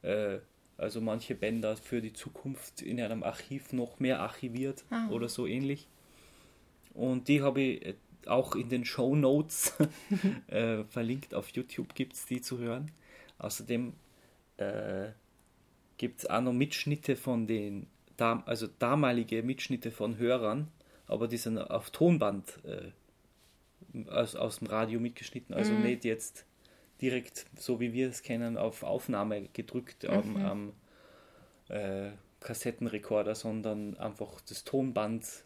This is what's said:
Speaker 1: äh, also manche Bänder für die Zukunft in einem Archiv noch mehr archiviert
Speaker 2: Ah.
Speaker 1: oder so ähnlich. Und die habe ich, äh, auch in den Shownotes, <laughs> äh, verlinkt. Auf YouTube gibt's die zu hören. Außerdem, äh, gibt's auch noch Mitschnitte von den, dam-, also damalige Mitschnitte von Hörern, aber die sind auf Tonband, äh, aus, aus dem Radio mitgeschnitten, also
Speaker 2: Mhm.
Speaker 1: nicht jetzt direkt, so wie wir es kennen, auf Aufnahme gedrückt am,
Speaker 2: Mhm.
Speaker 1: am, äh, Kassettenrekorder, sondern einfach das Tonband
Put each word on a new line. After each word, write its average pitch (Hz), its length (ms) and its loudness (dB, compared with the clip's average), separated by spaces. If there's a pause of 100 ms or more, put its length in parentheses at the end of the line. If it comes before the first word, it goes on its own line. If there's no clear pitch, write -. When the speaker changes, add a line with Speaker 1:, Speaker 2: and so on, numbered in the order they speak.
Speaker 1:
äh, 101 360 0 (380)
also 117 240 -2
manche 113 340 -2
Bänder 110 420 0
für - 240 -2
die 110 140 -6
Zukunft - 680 -10
in 120 180 -2
einem 110 220 -2
Archiv - 500 -6
noch 123 280 -2
mehr 127 200 4
archiviert 127 720 -4
Speaker 2:
Ah. 226 200 0
Speaker 1:
oder 117 180 0
so 120 180 -2
ähnlich. 139 400 -2 (1080)
Und 127 340 0
die 143 140 8
habe 139 180 4
ich, 131 260 2
äh, 101 80 -6 (320)
auch - 300 4
in 120 140 0
den 123 160 2
Shownotes, 143 880 4 (380)
<laughs> 202 360 2
äh, 113 360 2
verlinkt. 123 500 -4
Auf - 160 -4
YouTube - 440 -6
gibt's - 320 -4
die 123 140 -2
zu 123 180 -6
hören. 123 320 -2 (480)
Außerdem, 117 540 -2 (640)
äh, 101 520 -2 (920)
gibt's - 280 -4
auch 110 140 2
noch 127 120 2
Mitschnitte 143 640 0
von 117 300 0
den, 104 400 -2 (300)
dam-, 117 300 2
also 113 200 -2 (120)
damalige 120 640 4
Mitschnitte 127 480 -2
von 110 280 -2
Hörern, 120 500 2 (380)
aber 113 220 0
die 117 80 -2
sind 113 220 0
auf - 320 -2
Tonband, 107 720 4
äh, - 260 -8 (1160)
aus, - 280 2
aus 113 240 -2
dem 113 80 -6
Radio 110 320 0
mitgeschnitten, - 540 -6
also 214 180 4
Speaker 2:
Mhm. 220 100 4
Speaker 1:
nicht 226 220 2
jetzt - 420 -2 (560)
direkt, 123 440 -2 (120)
so 120 220 -2
wie 120 120 0
wir 127 160 2
es - 140 -8
kennen, 117 340 -2
auf - 280 -2
Aufnahme 104 680 0
gedrückt - 560 -8
am, 196 260 4
Speaker 2:
Mhm. 196 120 0
Speaker 1:
am, 104 260 -2 (960)
äh, 98 420 -4 (300)
Kassettenrekorder, 107 920 0
sondern 107 640 -4
einfach 104 500 -8
das - 160 -12
Tonband 113 640 0 (200)